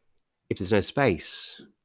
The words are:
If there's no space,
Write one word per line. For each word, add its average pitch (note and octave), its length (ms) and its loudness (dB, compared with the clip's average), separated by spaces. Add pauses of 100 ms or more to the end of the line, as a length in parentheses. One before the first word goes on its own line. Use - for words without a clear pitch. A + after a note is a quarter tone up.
(500)
If A2+ 100 -4
there's F#2+ 120 -2
no G#2 100 6
space, - 800 0 (240)